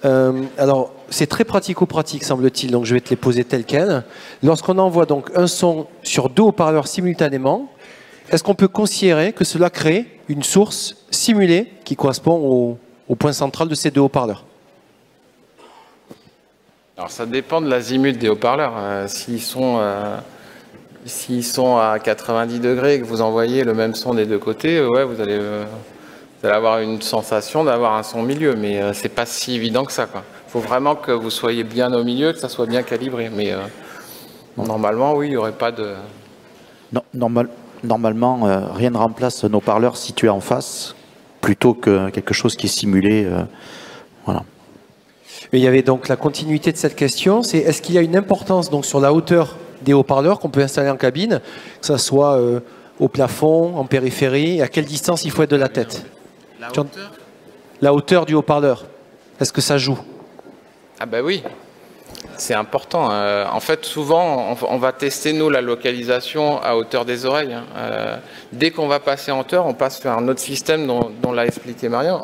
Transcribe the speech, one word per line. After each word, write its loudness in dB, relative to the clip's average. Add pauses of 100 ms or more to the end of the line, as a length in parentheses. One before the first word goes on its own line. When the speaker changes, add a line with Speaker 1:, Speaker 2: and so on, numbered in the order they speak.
Speaker 1:
Euh, 4 (140)
alors, 2 (180)
c'est 0
très 0
pratico-pratique, -2
semble-t-il, 0
donc 2
je 0
vais 4
te -6
les 2
poser 2
telles -2
quelles. 0 (400)
Lorsqu'on 4
envoie 4
donc -2
un 4
son 0 (160)
sur 0
deux 4
haut-parleurs 4
simultanément, 0 (580)
est-ce 2
qu'on 2
peut 4
considérer 2
que -2
cela 2
crée -2
une -4
source 2 (160)
simulée 2 (120)
qui -4
correspond 2
au, 2 (300)
au 0
point 2
central -2
de -2
ces 0
deux 4
haut-parleurs ? 2 (2500)
Speaker 2:
Alors, -10
ça -8
dépend -2
de -2
l'azimut 2
des 0
haut-parleurs. 2
Euh, -4
s'ils -8
sont, -2
euh, -2 (880)
s'ils -6
sont 2
à 2
quatre-vingt-dix -2
degrés 2
et 0
que -6
vous -4
envoyez 2
le 0
même 0
son -4
des 2
deux 0
côtés, -2
euh, 2
ouais, 2
vous -6
allez, -2
euh, -6 (720)
vous 0
allez 4
avoir 2
une -4
sensation -2
d'avoir 2
un -2
son -8
au -2
milieu, 0
mais, -2
euh, -2
c'est -6
pas -2
si -6
évident 0
que -12
ça, -4
quoi. -12 (260)
Faut -4
vraiment 0
que -4
vous -2
soyez -2
bien -2
au 2
milieu, 0
que -6
ça -8
soit -4
bien 0
calibré, -6
mais, -4
euh, -4 (960)
normalement, 0
oui, 0
il -4
y 0
aurait -2
pas -4
de -8 (1040)
Speaker 3:
Non, -2 (100)
normal-, 0 (340)
normalement, 0
euh, 2 (120)
rien 0
ne -2
remplace -2
nos 2
parleurs 2
situés 0
en 0
face, -4 (480)
plutôt 4
que 2
quelque -4
chose 0
qui -4
est -2
simulé, 2
euh, -2 (840)
voilà. -4 (1080)
Speaker 1:
Et 6
il 6
y 6
avait 6
donc 0
la 0
continuité -2
de -4
cette -2
question, 2
c'est 0
est-ce 2
qu'il -4
y 6
a 6
une 2
importance 0
donc -2
sur 0
la 6
hauteur 2 (240)
des 2
haut-parleurs 4
qu'on -6
peut 0
installer 2
en 0
cabine, 0 (400)
que -10
ça 2
soit, 4
euh, 2 (400)
au 2
plafond, 2
en -2
périphérie, 0
et 4
à 2
quelle -2
distance -2
il -4
faut 2
être -2
de 2
la 2
tête ? -4 (560)
Speaker 2:
La -12
Speaker 1:
Tu -2
en- 0
Speaker 2:
hauteur ? -10 (680)
Speaker 1:
La 6
hauteur 2
du -2
haut-parleur, 2 (540)
est-ce -2
que -2
ça 2
joue ? -2 (1000)
Speaker 2:
Ah -6
bah -4
oui, -2 (920)
c'est -4
important. -2
Euh, 0
en -4
fait, -2
souvent, 0
on, -2
on 0
va 2
tester, -2
nous, 2
la 2
localisation -2
à 0
hauteur -2
des -6
oreilles, -2
hein. -10 (120)
Euh, -6 (360)
dès 0
qu'on -2
va 2
passer -4
en -2
hauteur, 0
on -2
passe -4
sur -4
un 0
autre -2
système -2
dont, 0 (100)
dont 0
l'a 0
expliqué -6
Marion, 0